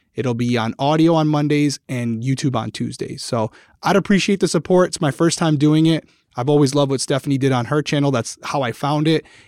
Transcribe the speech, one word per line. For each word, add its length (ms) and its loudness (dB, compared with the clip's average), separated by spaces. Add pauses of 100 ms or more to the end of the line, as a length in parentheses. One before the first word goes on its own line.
(140)
it'll 200 -2
be 220 -2
on 220 -2
audio 360 2
on 120 2
Mondays 640 0
and 340 -4
YouTube 320 -2
on 160 -4
Tuesdays. 540 -10
So 260 -4 (320)
I'd 140 2
appreciate 420 2
the 80 0
support. 420 2
It's 120 -10
my 100 0
first 280 0
time 180 2
doing 300 4
it. 220 0 (280)
I've 120 -2
always 240 4
loved 200 2
what 80 -2
Stephanie 360 -2
did 140 0
on 160 0
her 160 0
channel. 300 0
That's 320 -4
how 180 -4
I 80 -2
found 380 -2
it. 180 0 (220)